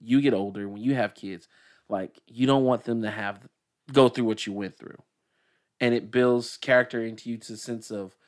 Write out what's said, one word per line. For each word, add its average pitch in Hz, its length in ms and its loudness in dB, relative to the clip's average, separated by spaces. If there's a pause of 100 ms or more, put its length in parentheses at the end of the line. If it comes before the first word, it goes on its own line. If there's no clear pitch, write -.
you 117 220 2
get 139 100 4
older, 101 360 -2
when 101 140 -12
you 131 120 0
have 113 200 -2
kids. 95 340 -14 (400)
Like, 95 380 -6
you 123 200 0
don't 139 180 4
want 127 200 2
them 117 180 -2
to 107 80 -4
have, 104 300 -8 (520)
go 131 160 8
through 123 160 -2
what 110 220 -2
you 101 80 -6
went 98 240 -8
through. - 180 -20 (840)
And 120 140 2
it 110 160 -4
builds 123 460 2
character 123 480 2
into 113 240 -10
you 117 80 -6
to 110 160 -14
the 107 60 -12
sense 117 320 -10
of, 101 260 -10 (120)